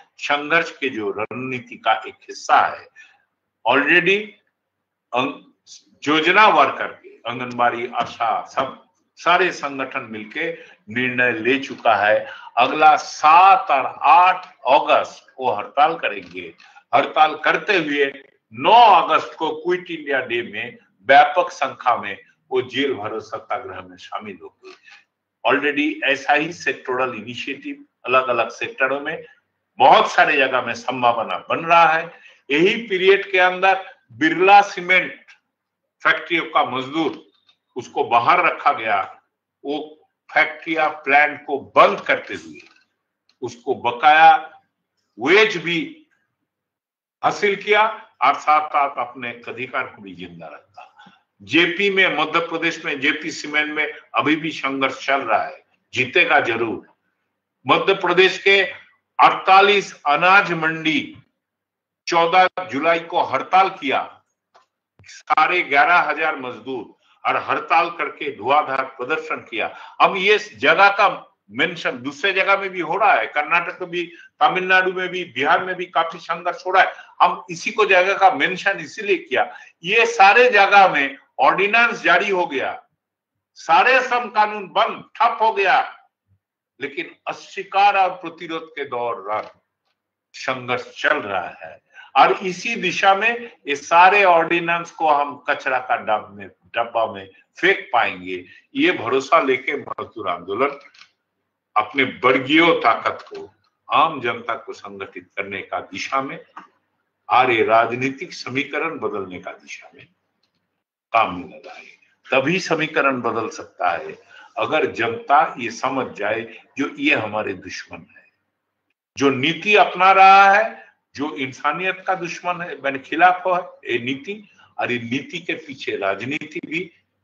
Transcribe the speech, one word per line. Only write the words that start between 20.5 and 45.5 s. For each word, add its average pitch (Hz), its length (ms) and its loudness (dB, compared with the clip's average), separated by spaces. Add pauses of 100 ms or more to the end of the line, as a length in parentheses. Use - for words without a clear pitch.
व्यापक 147 440 6
संख्या 123 460 -2
में 101 220 -10 (320)
वो 127 120 0
जेल 131 320 -4
भरो 107 260 -8
सत्याग्रह 98 600 -10
में 90 160 -20
शामिल 98 460 -14
होंगे। - 300 -20 (800)
Already 143 540 -2
ऐसा 139 280 0
ही 160 200 -2
sectoral 131 600 -6
initiative 123 720 -12 (200)
अलग-अलग 131 440 0
सेक्टरों 135 520 -4
में 160 240 -10 (540)
बहुत 170 320 6
सारे 165 260 2
जगह 127 260 2
में 117 120 -4
संभावना 117 640 -2
बन 139 260 -6
रहा 170 220 6
है। 165 440 -2 (200)
यही 180 260 2
period 196 560 2
के 185 60 2
अंदर 185 480 2 (260)
बिरला 160 480 4
cement 180 640 -2 (760)
factory 156 380 0
का 147 240 0
मजदूर, 131 640 -6 (500)
उसको - 280 -4
बाहर 160 420 2
रखा 147 260 0
गया, 107 480 -4 (440)
वो 143 340 -8 (360)
फैक्ट्रियां, 156 560 -2
प्लांट 143 560 0
को 139 140 -4
बंद 170 400 4
करते 131 340 -4
हुए 80 260 -16 (800)
उसको 120 320 -6
बकाया 151 880 4 (580)
वेज 180 380 2